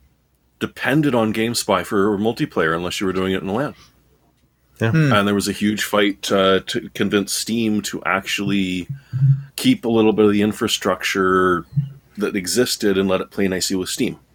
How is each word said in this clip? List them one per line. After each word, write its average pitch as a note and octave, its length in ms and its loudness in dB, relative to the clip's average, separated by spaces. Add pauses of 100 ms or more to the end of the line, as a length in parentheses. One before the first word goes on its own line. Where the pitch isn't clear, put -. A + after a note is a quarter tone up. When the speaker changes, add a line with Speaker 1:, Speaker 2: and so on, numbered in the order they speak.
(580)
Speaker 1:
depended C3+ 560 0
on A2 180 2
GameSpy G#2+ 540 -2
for G2+ 320 2
multiplayer G#2 580 0
unless F2 240 -6
you G2+ 60 -2
were F#2 80 0
doing F#2+ 180 -2
it F#2+ 100 -2
in F#2+ 60 -6
a F#2+ 60 -4
lan. C#3+ 200 -4 (1040)
Speaker 2:
Yeah. A2+ 100 2
Speaker 3:
Hmm. D3+ 220 4
Speaker 1:
And G2+ 160 4
there G#2 60 2
was G2+ 140 0
a G2+ 40 -2
huge G#2 320 -2
fight, G2+ 480 0
uh, F#2+ 340 4
to - 280 -6
convince G2+ 380 0
Steam A2 500 -2
to - 220 -8
actually F#2+ 840 -2 (680)
keep - 280 2
a A#2+ 40 -2
little A2 240 4
bit G#2+ 120 4
of G#2 80 6
the G#2 100 2
infrastructure F#2 1200 0 (540)
that G2+ 180 -2
existed G2 640 0
and G2 100 2
let F#2 120 0
it F#2+ 100 -10
play G2+ 180 -2
nicely F#2 280 -2
with F#2 140 -4
Steam F#2+ 280 -4 (160)